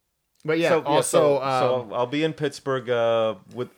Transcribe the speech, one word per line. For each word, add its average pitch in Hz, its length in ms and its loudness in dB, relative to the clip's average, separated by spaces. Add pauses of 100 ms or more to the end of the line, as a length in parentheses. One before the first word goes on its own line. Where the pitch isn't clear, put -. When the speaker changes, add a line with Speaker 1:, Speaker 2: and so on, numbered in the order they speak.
(440)
Speaker 1:
But 156 140 0
yeah, 165 120 2
Speaker 2:
so, 165 120 4
yeah, - 60 -16
Speaker 1:
also, 151 320 2
Speaker 2:
so, 143 200 4
so 127 40 -4
Speaker 1:
um, 127 500 -2
Speaker 2:
I'll, 120 60 -2
I'll 123 80 0
be 147 180 -2
in 156 80 -4
Pittsburgh, 135 560 -6
uh, 117 460 2 (180)
with 123 240 -8